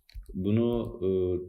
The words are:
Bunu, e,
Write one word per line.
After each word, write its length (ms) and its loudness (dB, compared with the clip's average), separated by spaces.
Bunu, 680 0
e, 40 0